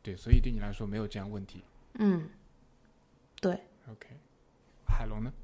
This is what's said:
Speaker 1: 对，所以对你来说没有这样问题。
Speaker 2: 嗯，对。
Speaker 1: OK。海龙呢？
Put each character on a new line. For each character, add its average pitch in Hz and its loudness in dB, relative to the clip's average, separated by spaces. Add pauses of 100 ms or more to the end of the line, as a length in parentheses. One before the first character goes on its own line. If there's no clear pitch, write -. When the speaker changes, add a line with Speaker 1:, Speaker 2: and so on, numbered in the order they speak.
Speaker 1:
对， 95 -12
所 113 4
以 - 10
对 131 2
你 110 -2
来 104 -4
说 104 -8
没 101 -6
有 110 -4
这 104 -8
样 98 -8
问 101 -8
题。 - -18 (360)
Speaker 2:
嗯， 185 2 (1120)
对。 185 0 (380)
Speaker 1:
OK。 - -20 (760)
海 - 4
龙 107 -4
呢？ 123 -4 (140)